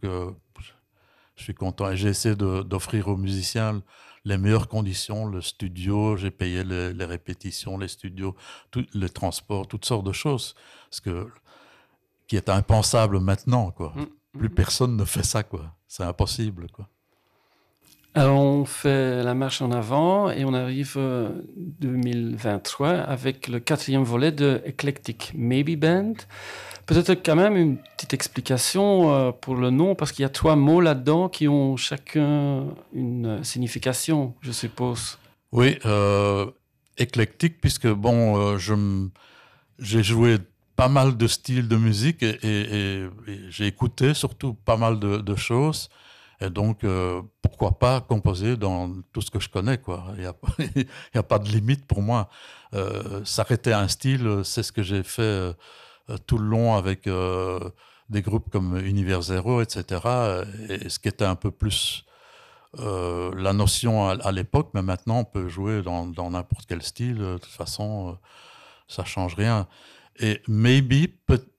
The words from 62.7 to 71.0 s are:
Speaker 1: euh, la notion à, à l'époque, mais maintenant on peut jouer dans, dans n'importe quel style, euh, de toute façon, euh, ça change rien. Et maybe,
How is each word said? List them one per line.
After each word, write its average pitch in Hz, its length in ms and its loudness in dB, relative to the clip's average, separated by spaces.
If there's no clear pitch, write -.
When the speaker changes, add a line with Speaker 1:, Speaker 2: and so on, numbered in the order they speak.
Speaker 1:
euh, 90 580 -4
la 95 160 0
notion 104 560 2
à, 95 120 0
à 98 120 0
l'époque, 98 400 0
mais 101 80 0
maintenant 95 380 -2
on 117 40 0
peut 95 240 -6
jouer 98 360 -4
dans, 87 220 -6
dans 87 260 -8
n'importe 90 360 -4
quel 85 140 -6
style, 120 400 -6
euh, 92 140 -4
de - 20 -8
toute - 160 -16
façon, 104 560 -8
euh, - 20 -8
ça - 160 -8
change 90 300 -4
rien. 104 320 0
Et 107 300 0
maybe, 127 580 4